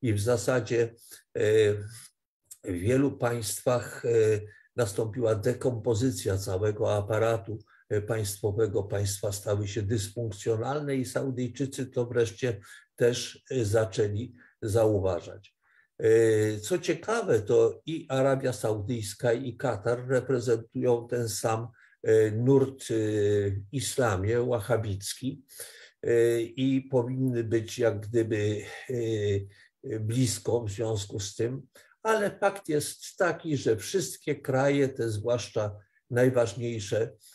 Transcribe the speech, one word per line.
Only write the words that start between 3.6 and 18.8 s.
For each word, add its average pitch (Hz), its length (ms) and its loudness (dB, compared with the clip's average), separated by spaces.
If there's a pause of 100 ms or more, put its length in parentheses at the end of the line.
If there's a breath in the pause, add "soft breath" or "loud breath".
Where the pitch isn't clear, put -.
e, 120 40 0 (640 loud breath)
nastąpiła 113 600 0
dekompozycja 113 1040 0
całego 104 580 0
aparatu, 107 640 0 (300 soft breath)
e, 104 120 0
państwowego. 104 840 -2
Państwa 101 480 -2
stały 104 360 -2
się 107 140 -4
dysfunkcjonalne 117 1120 -4
i 127 100 -2
Saudyjczycy 131 800 -4
to 123 200 -2
wreszcie 117 540 -2 (360 loud breath)
też, - 560 0
e, 127 140 0
zaczęli 104 720 0 (260 soft breath)
zauważać. 101 960 0 (420 soft breath)
E, 110 600 4
co 175 180 -2
ciekawe, 185 640 0
to 113 440 4
i 160 240 -6
Arabia 131 440 2
Saudyjska, 110 800 -2